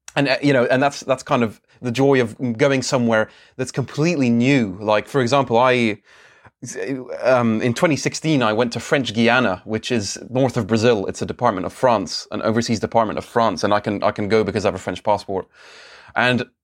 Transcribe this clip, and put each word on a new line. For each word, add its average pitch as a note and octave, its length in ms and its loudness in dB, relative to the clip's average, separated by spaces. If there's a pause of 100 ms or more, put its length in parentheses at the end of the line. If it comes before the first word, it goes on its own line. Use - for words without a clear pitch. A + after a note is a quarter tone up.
(140)
and, C#3+ 140 0
uh, C3 140 0
you C#3+ 100 2
know, A#2+ 140 4
and B2+ 160 0
that's, C#3+ 180 -2
that's C3 220 -4
kind B2+ 200 0
of A2 180 -4 (200)
the B2 100 -6
joy C3+ 300 2
of A#2 380 -4
going C#3 240 2
somewhere A#2 460 0 (280)
that's B2+ 160 0
completely C#3+ 580 0
new. A#2 500 2
Like, G#2+ 280 0
for C#3+ 120 0
example, B2 380 2
I, A#2+ 420 2 (1200)
um, A#2 380 2
in A#2+ 140 0
twenty D#3+ 220 0
sixteen, D3+ 460 0
I G#2+ 120 2
went A#2 180 0
to A#2+ 80 -6
French B2 320 -2
Guiana, A2+ 540 2
which G#2+ 260 -6
is G#2 260 -4 (120)
north B2+ 260 0
of A2+ 100 -2
Brazil. G#2+ 380 2
It's - 160 -8
a G#2+ 60 -4
department F#2+ 400 -2
of F#2+ 60 -8
France, G#2+ 580 0
an G#2+ 100 -8
overseas A2 400 0
department A2 380 0
of - 80 -8
France, A2+ 360 -2
and G#2 120 2
I G#2 60 2
can, G#2 220 -4
I G#2 80 0
can G#2 180 -4
go A2 140 2
because G2 220 -2
I G#2 40 0
have F2 60 0
a F#2 40 -10
French F#2 260 -8
passport. G2+ 420 -4 (680)
And B2 320 0 (180)